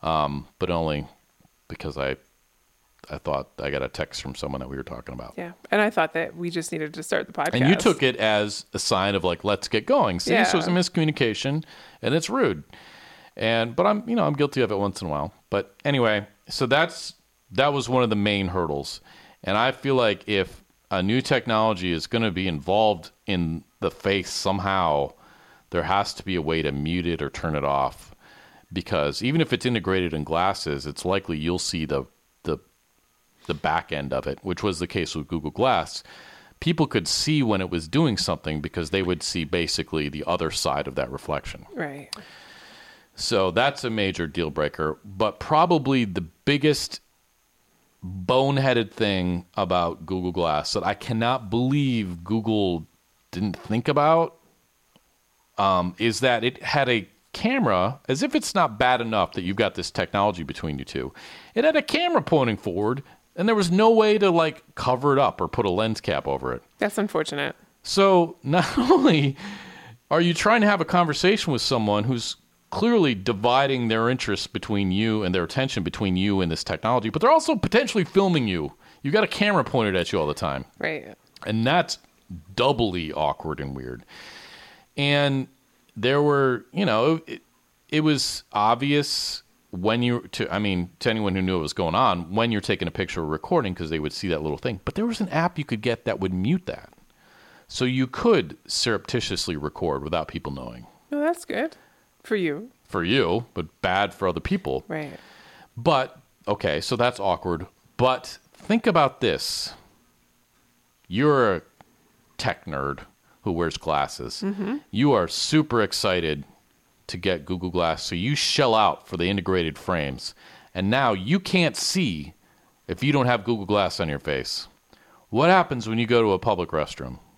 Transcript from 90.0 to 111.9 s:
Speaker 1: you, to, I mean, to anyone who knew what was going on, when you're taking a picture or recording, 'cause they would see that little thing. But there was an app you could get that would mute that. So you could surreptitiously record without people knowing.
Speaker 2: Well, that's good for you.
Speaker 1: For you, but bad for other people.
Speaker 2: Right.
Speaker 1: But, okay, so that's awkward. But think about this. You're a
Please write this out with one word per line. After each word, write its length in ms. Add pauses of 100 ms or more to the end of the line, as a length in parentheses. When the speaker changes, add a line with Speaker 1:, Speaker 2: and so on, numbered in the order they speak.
Speaker 1:
you, 180 (120)
to, 200
I 60
mean, 320 (100)
to 100
anyone 240
who 80
knew 120
what 80
was 100
going 220
on, 400
when 180
you're 80
taking 280
a 20
picture 320
or 40
recording, 480
'cause 140
they 100
would 140
see 160
that 140
little 160
thing. 260
But 100
there 120
was 160
an 80
app 280
you 60
could 160
get 240
that 160
would 140
mute 320
that. 240 (760)
So 200
you 200
could 500 (100)
surreptitiously 920
record 460
without 260
people 240
knowing. 340 (240)
Speaker 2:
Well, 120
that's 240
good 300 (460)
for 140
you. 340 (140)
Speaker 1:
For 200
you, 500
but 280
bad 320
for 140
other 120
people. 480
Speaker 2:
Right. 300 (580)
Speaker 1:
But, 420 (280)
okay, 340
so 160
that's 240
awkward. 460 (300)
But 420 (160)
think 320
about 340
this. 540 (1300)
You're 500
a 60 (720)